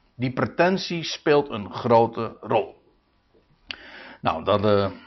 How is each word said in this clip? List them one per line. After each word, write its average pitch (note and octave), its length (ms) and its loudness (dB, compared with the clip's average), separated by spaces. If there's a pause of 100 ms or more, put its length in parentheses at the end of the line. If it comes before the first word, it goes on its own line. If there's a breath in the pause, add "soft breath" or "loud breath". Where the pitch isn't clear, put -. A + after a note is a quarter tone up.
(160)
Die B2 160 -4
pretentie E3+ 680 0
speelt C#3+ 480 0
een G#2 220 -10
grote A#2 680 2
rol. G#2+ 340 -2 (1500 loud breath)
Nou, E2 240 -4
dat, G2 200 2
eh, G2+ 260 2 (160 loud breath)